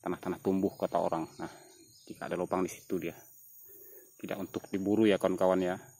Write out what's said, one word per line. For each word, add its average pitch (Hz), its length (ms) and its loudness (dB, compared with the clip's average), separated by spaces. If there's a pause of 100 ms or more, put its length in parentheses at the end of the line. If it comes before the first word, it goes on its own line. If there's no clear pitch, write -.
Tanah-tanah - 320 -6
tumbuh, 95 400 0
kata 90 240 0
orang. 85 240 -2 (160)
Nah, - 80 -8 (560)
jika - 240 -12
ada 85 80 -4
lubang 90 240 -2
di 87 80 -2
situ, - 320 -8
dia 85 160 -8 (1040)
tidak - 160 -6
untuk - 320 -8
diburu, 104 400 4
ya, 95 80 6
kawan-kawan, 92 480 4
ya. 90 100 0 (240)